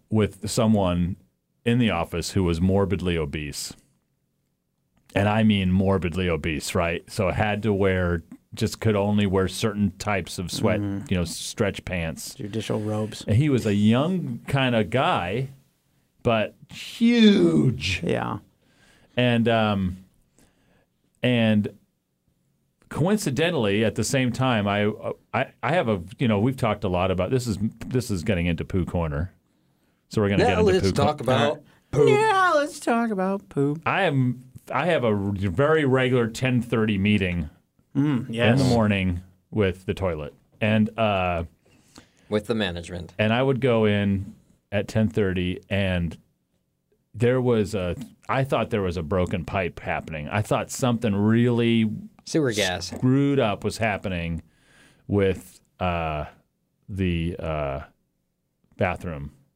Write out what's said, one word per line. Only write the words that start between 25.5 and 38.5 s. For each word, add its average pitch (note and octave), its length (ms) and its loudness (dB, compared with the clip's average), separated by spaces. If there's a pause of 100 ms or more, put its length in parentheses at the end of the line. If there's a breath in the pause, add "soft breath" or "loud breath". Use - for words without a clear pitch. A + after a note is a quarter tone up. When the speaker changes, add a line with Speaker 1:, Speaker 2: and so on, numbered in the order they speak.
Speaker 1:
I B2 100 -2
have E3+ 160 0
a, G2 140 0 (160)
you B2+ 100 2
know, G#2+ 100 4
we've C3 180 0
talked G#2+ 280 -2
a G2 40 -2
lot F2+ 220 0
about, F2+ 200 0
this B2 180 0
is, F#2+ 100 -2 (280)
this A#2+ 260 -4
is F2 100 -4
getting F2 240 0
into E2 180 -2
poo F2 200 -2
corner. E2 480 -4 (760)
So - 120 -2
we're G2+ 80 2
gonna G2+ 160 4
Speaker 3:
Now B3 60 4
Speaker 1:
get - 100 2
into - 120 4
Speaker 3:
let's - 180 2
Speaker 1:
poo - 20 -4
cor- C#3+ 120 0
Speaker 3:
talk D3 160 0
about C3 420 0 (320 soft breath)
Speaker 2:
Yeah, G4 600 4
let's D4 260 -2
talk A#3 300 0
about G3 380 -4
poo. D3 280 -2 (100)
Speaker 1:
I D#3+ 160 0
am, C3 420 0 (280)
I C#3+ 140 -2
have B2 180 2
a A2+ 40 2
r-, G2+ 260 0
very C3+ 500 2
regular B2+ 440 2
ten B2 340 0
thirty A2 360 0
meeting F#2+ 520 2 (460)
Speaker 2:
Mm, C#3 320 0
Speaker 1:
in A2+ 60 -8
Speaker 2:
yes. A#2+ 240 4